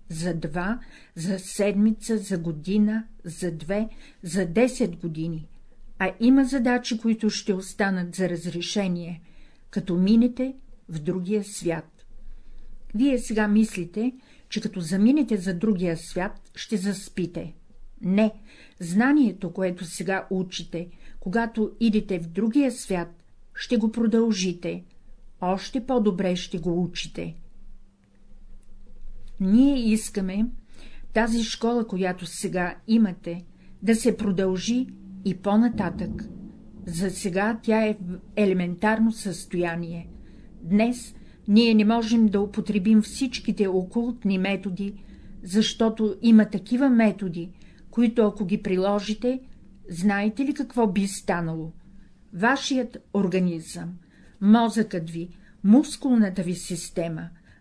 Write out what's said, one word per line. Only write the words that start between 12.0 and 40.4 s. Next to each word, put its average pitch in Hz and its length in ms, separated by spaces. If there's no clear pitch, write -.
Вие 254 220
сега 220 300
мислите, 214 640
че 214 120
като - 180
заминете 214 580
за 185 160
другия 180 440
свят, - 580
ще - 220
заспите. 180 760
Не, 202 300
знанието, 196 760
което 185 320
сега 185 440
учите, 185 600
когато 226 600
идете 208 400
в 170 80
другия 226 440
свят, 175 520
ще - 240
го 220 140
продължите. 190 920
Още 190 440
по-добре 196 500
ще 180 220
го 175 260
учите. 170 520
Ние 233 520
искаме 202 540
тази 226 300
школа, 226 440
която 180 380
сега 180 520
имате, 185 580
да 226 140
се 226 220
продължи 196 680
и 190 100
по-нататък. 202 920
За 175 240
сега 202 540
тя 220 220
е 214 80
в 180 260
елементарно 208 760
състояние. 170 960